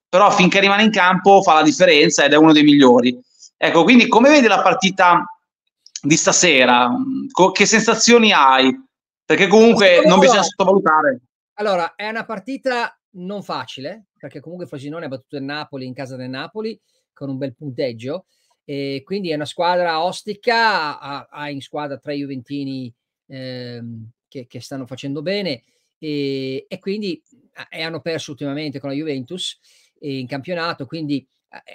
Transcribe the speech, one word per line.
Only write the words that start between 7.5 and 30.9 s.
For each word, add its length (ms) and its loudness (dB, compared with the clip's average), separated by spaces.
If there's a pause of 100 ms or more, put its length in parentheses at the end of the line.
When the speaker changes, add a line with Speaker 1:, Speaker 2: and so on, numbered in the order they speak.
Speaker 1:
che 160 0
sensazioni 680 2
hai? 400 4 (520)
Perché 240 0
comunque 380 6
Speaker 2:
Secondo 240 4
Speaker 1:
non 100 6
Speaker 2:
me 60 6
Speaker 1:
bisogna 180 4
sottovalutare. 760 0 (340)
Speaker 2:
Allora, 420 -4
è 120 -8
una 160 -8
partita 720 -8 (180)
non 280 -12
facile, 640 -12 (120)
perché 220 -18
comunque 300 -16
Frosinone 380 -12
ha 20 -12
battuto 260 -14
il 80 -10
Napoli 440 -12
in 80 -14
casa 200 -12
del 160 -12
Napoli 500 -12 (320)
con 160 -14
un 80 -8
bel 200 -10
punteggio, 680 -10 (400)
e 380 -10
quindi 260 -8
è 40 -4
una 100 -6
squadra 580 -2
ostica, 960 -4
ha, 320 -14
ha 200 -12
in 100 -10
squadra 380 -10
tre 160 -10
juventini, 760 -10 (360)
ehm, 840 -14 (180)
che, 200 -16
che 160 -18
stanno 240 -14
facendo 340 -10
bene, 420 -6 (360)
e, 680 -6
e 120 -14
quindi, 440 -8 (480)
eh, 80 -14
e 40 -10
hanno 180 -8
perso 300 -8
ultimamente 500 -10
con 80 -10
la 60 -8
Juventus, 640 -8 (420)
eh, 160 -10
in 100 -8
campionato, 600 -8
quindi, 420 -8 (220)